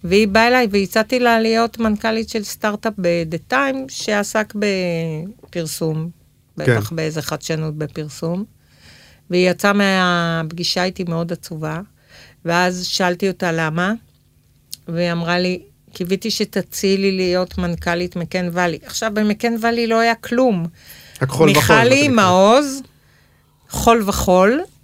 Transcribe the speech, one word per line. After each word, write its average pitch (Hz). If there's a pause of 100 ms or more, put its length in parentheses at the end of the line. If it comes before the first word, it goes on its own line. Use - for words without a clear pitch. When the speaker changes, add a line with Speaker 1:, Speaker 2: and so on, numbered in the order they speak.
Speaker 1:
והיא 202
באה 220
אליי 247
והצעתי 214
לה 233
להיות 226
מנכ"לית 220
של 220
סטארט-אפ 214
ב-The 170
Time, 269 (120)
שעסק 208
בפרסום, 165 (500)
Speaker 2:
כן. 131
Speaker 1:
בטח 104
באיזה 156
חדשנות 156
בפרסום. 160 (840)
והיא 180
יצאה 202
מהפגישה 175
איתי 185
מאוד 170
עצובה, 156 (640)
ואז 180
שאלתי 180
אותה 180
למה, 165 (960)
והיא 170
אמרה 170
לי, 180 (300)
"קיוויתי 190
שתציעי 196
לי 196
להיות 180
מנכ"לית 175
מקן 180
ואלי." 175
עכשיו, -
במקן 214
ואלי 233
לא 226
היה 233
כלום. 226 (560)
Speaker 2:
רק 135
חול 151
וחול, 151
מה 226
Speaker 1:
מיכלי, 254
Speaker 2:
שנקרא. 269
Speaker 1:
מעוז, 226 (840)
חול 233
וחול 196 (240)